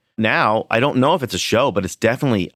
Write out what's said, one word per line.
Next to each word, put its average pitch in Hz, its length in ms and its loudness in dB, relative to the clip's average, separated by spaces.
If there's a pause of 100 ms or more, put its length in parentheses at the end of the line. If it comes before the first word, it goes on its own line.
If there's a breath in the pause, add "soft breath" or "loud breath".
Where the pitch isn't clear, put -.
(200)
Now, 110 500 0
I 113 100 0
don't 139 180 0
know 143 180 2
if 139 80 -4
it's 113 100 -6
a 90 60 -4
show, 120 320 0
but 92 120 -2
it's 92 120 -8
definitely 113 600 0